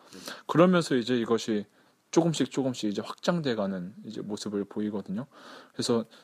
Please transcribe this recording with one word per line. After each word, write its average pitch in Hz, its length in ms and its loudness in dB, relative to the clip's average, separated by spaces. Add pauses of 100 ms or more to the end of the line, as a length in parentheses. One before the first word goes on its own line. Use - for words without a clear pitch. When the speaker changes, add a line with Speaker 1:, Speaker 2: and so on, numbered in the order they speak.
(100)
Speaker 1:
네. - 80 -18 (300)
Speaker 2:
그러면서 170 480 6
이제 120 200 0
이것이 110 480 0 (460)
조금씩 165 400 2
조금씩 131 400 -2
이제 104 120 -2
확장돼가는 104 920 -2 (140)
이제 104 160 -10
모습을 101 420 -4
보이거든요. 104 640 -4 (480)
그래서 117 320 0 (180)